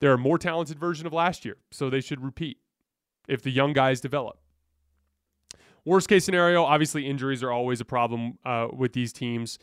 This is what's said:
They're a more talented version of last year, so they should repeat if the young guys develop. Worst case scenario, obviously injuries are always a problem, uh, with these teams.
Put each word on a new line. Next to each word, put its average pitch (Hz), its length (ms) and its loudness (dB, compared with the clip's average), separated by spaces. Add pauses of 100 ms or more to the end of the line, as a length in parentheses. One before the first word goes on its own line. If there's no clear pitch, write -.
They're 139 140 6
a 123 40 4
more 143 200 2
talented 165 380 -4
version 165 300 -6
of 151 60 -8
last 170 320 0
year, 104 120 -8 (140)
so 139 180 -6
they 131 120 0
should 131 200 -8
repeat 135 380 -10 (720)
if 135 140 -4
the 139 80 -4
young 139 220 2
guys 131 280 2
develop. 131 400 -6 (1400)
Worst 180 240 4
case 190 160 6
scenario, 175 400 4
obviously 151 420 2
injuries 135 380 -4
are 123 80 -2
always 123 280 -2
a 117 40 -8
problem, 117 600 -2
uh, 117 280 -2
with 127 200 -2
these 123 200 -4
teams. 117 500 -8